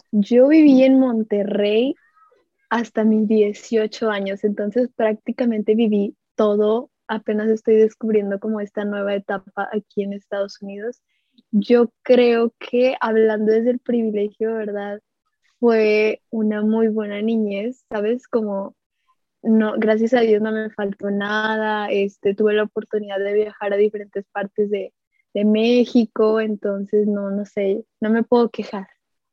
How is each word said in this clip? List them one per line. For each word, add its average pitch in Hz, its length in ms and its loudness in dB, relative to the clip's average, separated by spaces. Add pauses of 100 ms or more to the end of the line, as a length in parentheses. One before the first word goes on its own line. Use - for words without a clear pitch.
(120)
yo 240 360 4
viví 294 360 8
en 262 160 6
Monterrey 214 960 0 (760)
hasta 226 340 -2
mis 220 240 2
dieciocho 220 840 -2
años, 196 340 -6
entonces 208 520 -4
prácticamente 220 800 -2
viví 214 400 0 (200)
todo, 214 540 0 (180)
apenas 220 420 -4
estoy 220 260 2
descubriendo 214 640 2
como 214 220 -4
esta 208 220 -8
nueva 202 320 -4
etapa 196 560 -8
aquí 208 320 -6
en 196 100 -6
Estados 202 480 -8
Unidos. 202 400 -12 (500)
Yo 233 400 2 (120)
creo 240 560 4
que 247 400 0
hablando 220 520 2
desde 226 200 2
el 247 80 -2
privilegio, 220 760 -2
¿verdad? 202 440 -8 (600)
Fue 220 640 2 (100)
una 214 320 -2
muy 220 240 2
buena 208 340 -4
niñez, 220 680 -4
¿sabes? 220 380 -4
Como 208 480 -6 (680)
no, 220 340 2
gracias 220 360 0
a 247 80 4
Dios 214 200 2
no 220 100 -4
me 220 200 -6
faltó 202 400 -6
nada, 214 800 -4
este, 202 420 -2
tuve 208 200 0
la 214 100 2
oportunidad 208 560 -8
de 202 140 -4
viajar 208 400 -2
a 202 40 -2
diferentes 208 540 -2
partes 202 400 -4
de, 190 220 -6 (400)
de 208 120 0
México, 220 960 2
entonces 208 680 -2
no, 202 220 -4
no 202 160 -6
sé, 202 400 -4 (140)
no 220 100 -2
me 226 140 2
puedo 240 260 2
quejar 202 380 -10 (460)